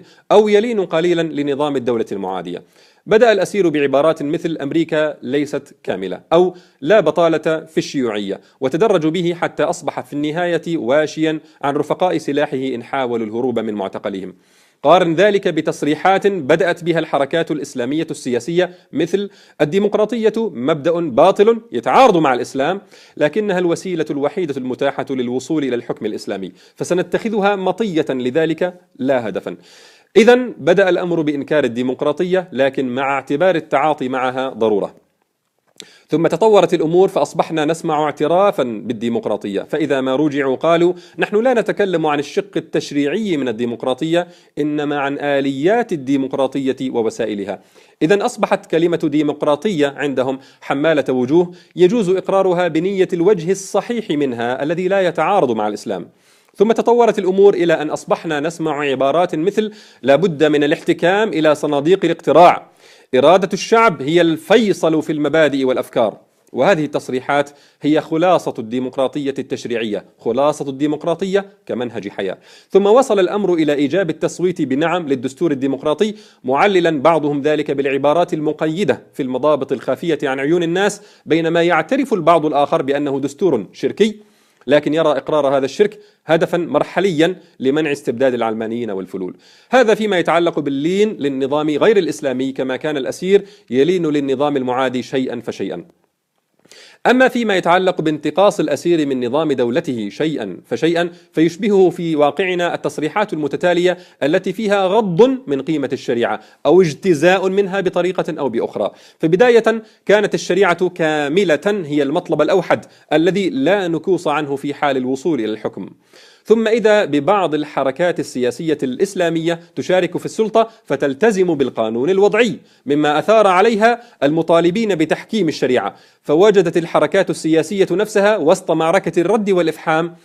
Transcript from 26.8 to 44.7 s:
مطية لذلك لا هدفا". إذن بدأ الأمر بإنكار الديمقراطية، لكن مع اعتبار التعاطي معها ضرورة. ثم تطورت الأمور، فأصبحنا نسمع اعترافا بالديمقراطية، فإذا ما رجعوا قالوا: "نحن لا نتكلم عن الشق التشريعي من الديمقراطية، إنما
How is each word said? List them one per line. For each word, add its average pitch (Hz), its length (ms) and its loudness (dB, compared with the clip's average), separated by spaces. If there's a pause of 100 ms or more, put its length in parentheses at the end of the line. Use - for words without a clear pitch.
مطية 185 540 -4
لذلك 156 640 -4 (260)
لا 127 300 -2
هدفا". 92 260 -8 (600)
إذن 240 400 6
بدأ 180 320 2
الأمر 175 320 -2
بإنكار 147 420 -2
الديمقراطية، 147 880 -2
لكن 131 380 0
مع 135 260 -2
اعتبار 147 400 0
التعاطي 143 540 0
معها 131 400 -4
ضرورة. 107 540 -2 (1040)
ثم 156 180 0
تطورت 185 460 4
الأمور، 170 340 2
فأصبحنا 160 580 -2
نسمع 160 380 -2
اعترافا 160 600 0
بالديمقراطية، 110 1000 -6
فإذا 143 400 -2
ما 131 140 -2
رجعوا 139 400 0
قالوا: 170 380 2 (240)
"نحن 202 180 -2
لا 240 180 2
نتكلم 185 520 -2
عن 147 140 0
الشق 190 360 -6
التشريعي 160 840 -2
من 131 100 -2
الديمقراطية، 127 800 -2 (320)
إنما 147 400 -2